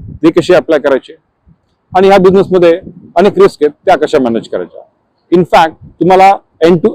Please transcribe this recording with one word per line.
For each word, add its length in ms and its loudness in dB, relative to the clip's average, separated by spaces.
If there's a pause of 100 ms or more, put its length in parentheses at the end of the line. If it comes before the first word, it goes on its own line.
(220)
ते 80 2
कसे 240 0
अप्लाय 240 0
करायचे 360 -4 (800)
आणि 120 2
ह्या 100 4
बिझनेसमध्ये 600 0 (360)
अनेक 220 0
रिस्क 240 0
आहेत, 80 0 (160)
त्या 120 2
कशा 200 -2
मॅनेज 300 -4
करायच्या. 320 -12 (520)
In 120 2
fact, 440 -2 (120)
तुम्हाला 320 2 (320)
end 120 2
to 180 -4